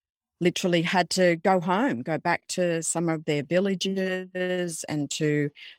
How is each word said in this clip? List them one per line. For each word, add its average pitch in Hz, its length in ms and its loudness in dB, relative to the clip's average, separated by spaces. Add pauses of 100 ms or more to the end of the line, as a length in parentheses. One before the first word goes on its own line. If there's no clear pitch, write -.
(420)
literally 175 400 2
had 175 300 2
to 180 260 4
go 190 240 4
home, 185 400 0
go 156 160 -4
back 170 320 -2
to 170 340 0
some 170 240 -2
of 160 160 -2
their 147 200 0
villages 185 1500 -2
and 147 220 -2
to 147 380 0 (300)